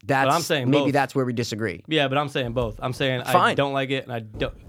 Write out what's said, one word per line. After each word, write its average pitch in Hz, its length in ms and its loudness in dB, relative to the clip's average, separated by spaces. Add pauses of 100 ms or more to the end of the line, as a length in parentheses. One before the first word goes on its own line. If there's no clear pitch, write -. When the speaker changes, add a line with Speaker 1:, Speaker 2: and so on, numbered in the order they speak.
Speaker 1:
That's 135 240 2
Speaker 2:
But 143 60 4
I'm 165 80 2
saying 131 280 0
Speaker 1:
maybe 147 140 4
Speaker 2:
both. 139 80 2
Speaker 1:
that's 135 220 0
where 135 100 2
we 123 80 -2
disagree. 110 560 -4
Speaker 2:
Yeah, 147 200 2
but 135 100 0
I'm 147 100 -2
saying 123 240 -4
both. 117 280 -2
I'm 127 120 -4
saying 131 300 0
I - 100 -2
Speaker 1:
Fine. 185 240 6
Speaker 2:
don't 139 160 0
like 135 180 -2
it, 135 140 -2
and 123 80 -10
I 117 80 -4
don't, 110 340 -6 (140)